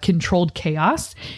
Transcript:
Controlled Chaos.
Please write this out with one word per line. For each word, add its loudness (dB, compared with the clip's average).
Controlled 2
Chaos. -2